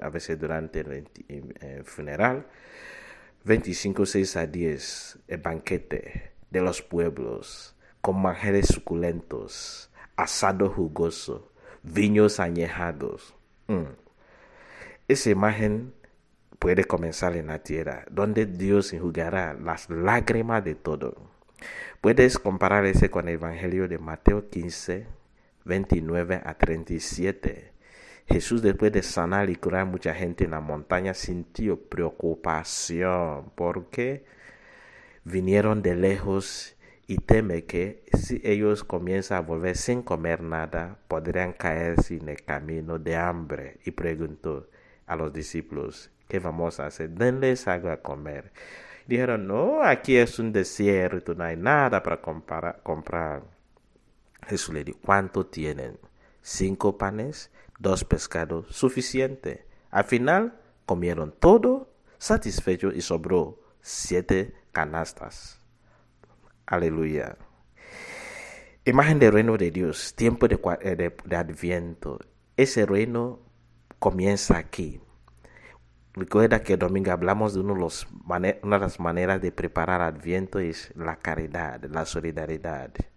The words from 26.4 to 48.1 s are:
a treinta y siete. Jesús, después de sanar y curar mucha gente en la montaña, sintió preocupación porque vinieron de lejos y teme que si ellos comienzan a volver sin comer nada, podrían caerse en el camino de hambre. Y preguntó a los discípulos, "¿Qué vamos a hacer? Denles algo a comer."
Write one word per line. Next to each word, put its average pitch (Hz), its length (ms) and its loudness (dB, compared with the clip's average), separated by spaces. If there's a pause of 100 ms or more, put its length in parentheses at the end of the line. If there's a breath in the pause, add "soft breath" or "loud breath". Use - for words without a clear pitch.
a 80 100 -8
treinta 82 380 -2
y 82 80 -4
siete. - 720 -6 (560 loud breath)
Jesús, 113 340 2
después 104 300 4
de 98 100 2
sanar 95 480 0
y 87 60 -2
curar 92 300 -2
mucha 92 280 -4
gente 87 300 -2
en 80 80 -2
la 78 80 -4
montaña, 90 540 -2
sintió 90 720 -4
preocupación 82 1700 -2
porque 120 680 -4 (1000 loud breath)
vinieron 98 580 2
de 90 140 2
lejos 95 800 -2 (320 soft breath)
y 95 80 -4
teme 98 480 2
que 92 480 -4
si - 320 0
ellos 104 400 2
comienzan 92 540 -2
a - 20 0
volver 82 360 -2
sin 123 260 -2
comer 82 380 -2
nada, 82 580 -6 (100)
podrían 87 440 -2
caerse 85 640 0
en 78 120 -10
el 73 160 -12
camino 78 560 -6
de 82 160 -2
hambre. 78 680 -4
Y - 60 -6
preguntó 80 800 -6 (380 soft breath)
a 82 100 -6
los 78 160 -6
discípulos, 78 800 -10 (160)
"¿Qué 98 100 -4
vamos 85 400 -4
a 71 80 -8
hacer? 80 240 -10
Denles 127 560 2
algo 90 240 -2
a 78 120 -6
comer." 73 500 -10 (540 loud breath)